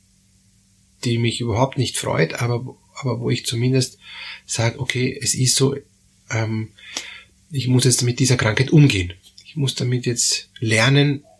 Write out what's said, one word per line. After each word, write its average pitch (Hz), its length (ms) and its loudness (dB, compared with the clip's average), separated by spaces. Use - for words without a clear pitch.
die 120 140 0
mich 117 200 -2
überhaupt 117 380 0
nicht 120 200 -2
freut, - 360 -2
aber, 120 420 -4
aber 120 260 -4
wo 120 80 -4
ich 123 160 -4
zumindest 127 540 0
sag, 117 320 -2
"Okay, 127 440 -4
es - 140 -2
ist 127 200 2
so, 131 220 2
ähm, 110 400 -4
ich 131 180 -4
muss 127 180 4
jetzt 123 160 2
mit 120 180 0
dieser 127 180 4
Krankheit 110 340 0
umgehen. 98 420 6
Ich - 100 -20
muss 139 200 -2
damit 123 300 -2
jetzt - 440 -2
lernen 131 640 2